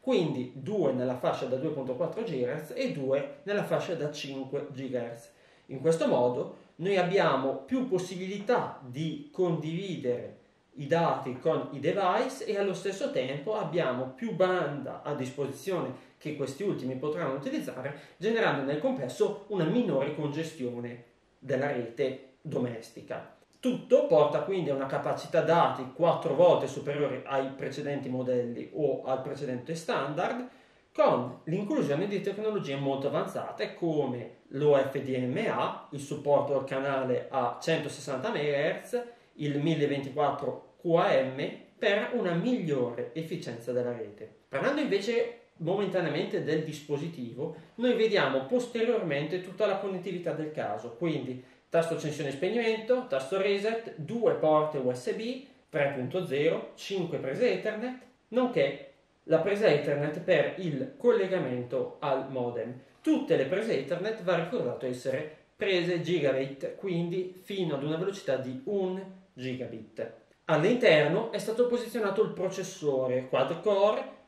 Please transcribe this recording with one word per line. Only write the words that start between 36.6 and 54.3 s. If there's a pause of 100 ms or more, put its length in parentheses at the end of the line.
canale
a
centosessanta
megahertz, (320)
il
mille
ventiquattro (140)
Q
A (100)
M, (280)
per
una
migliore
efficienza
della
rete. (200)
Parlando
invece (200)
momentaneamente
del
dispositivo, (220)
noi
vediamo
posteriormente
tutta
la
connettività
del
caso,
quindi (260)
tasto
accensione
e
spegnimento,
tasto
reset,
due